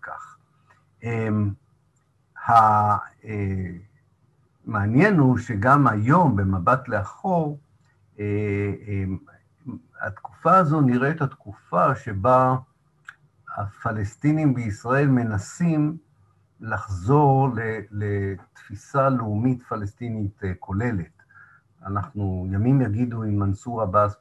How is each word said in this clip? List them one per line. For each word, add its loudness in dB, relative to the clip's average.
כך. -18
אמ, -2
ה-, 6
אה, -4
מעניין 2
הוא 6
שגם 2
היום, 4
במבט 0
לאחור, -4
אה, -2
אה, -4
התקופה -2
הזו 4
נראית 2
התקופה -4
שבה 2
הפלסטינים -2
בישראל -2
מנסים 0
לחזור 2
ל-, -6
לתפיסה -4
לאומית -2
פלסטינית, -8
אה, -2
כוללת. -6
אנחנו, -6
ימים 2
יגידו -2
אם -2
מנסור -4
עבאס 0